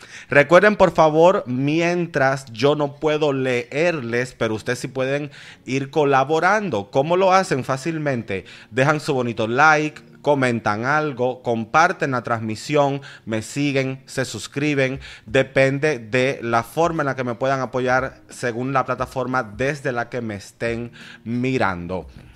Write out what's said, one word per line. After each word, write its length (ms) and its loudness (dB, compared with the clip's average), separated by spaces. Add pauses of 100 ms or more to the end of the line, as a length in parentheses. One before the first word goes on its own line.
(300)
Recuerden, 460 6
por 160 6
favor, 560 4
mientras 1040 0
yo 240 2
no 200 -2
puedo 360 0
leerles, 1040 -2
pero 180 -2
ustedes 240 -6
sí 80 -8
pueden 440 -4 (340)
ir 240 -4
colaborando. 1000 2
¿Cómo 240 2
lo 160 4
hacen? 320 2
Fácilmente. 800 -4 (260)
Dejan 280 2
su 140 -2
bonito 340 -2
like, 540 2 (240)
comentan 600 0
algo, 580 -2
comparten 680 0
la 140 -2
transmisión, 800 -2 (220)
me 180 -4
siguen, 640 -4
se 180 -4
suscriben. 720 -4 (280)
Depende 720 0
de 420 -2
la 220 0
forma 400 -2
en 20 -4
la 100 -4
que 80 -6
me 120 -4
puedan 240 -2
apoyar 680 -2
según 460 -6
la 140 0
plataforma 560 -4
desde 480 -4
la 180 -6
que 120 -6
me 120 -8
estén 600 -8 (320)
mirando. 840 -2 (280)